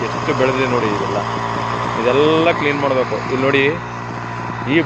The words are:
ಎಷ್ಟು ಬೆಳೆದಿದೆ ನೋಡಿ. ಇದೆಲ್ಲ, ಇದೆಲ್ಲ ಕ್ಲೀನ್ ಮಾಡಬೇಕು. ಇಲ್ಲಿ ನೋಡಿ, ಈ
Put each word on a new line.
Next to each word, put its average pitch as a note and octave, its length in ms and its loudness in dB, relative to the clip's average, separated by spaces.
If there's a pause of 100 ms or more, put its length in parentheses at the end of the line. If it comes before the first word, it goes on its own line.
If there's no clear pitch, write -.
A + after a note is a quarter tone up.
ಎಷ್ಟು - 340 -2
ಬೆಳೆದಿದೆ C3 340 2
ನೋಡಿ. A2 220 2
ಇದೆಲ್ಲ, G2+ 240 -2 (800)
ಇದೆಲ್ಲ D3+ 580 4
ಕ್ಲೀನ್ C#3+ 260 0
ಮಾಡಬೇಕು. B2 320 0 (140)
ಇಲ್ಲಿ B2+ 160 0
ನೋಡಿ, C#3 180 4 (1080)
ಈ - 100 6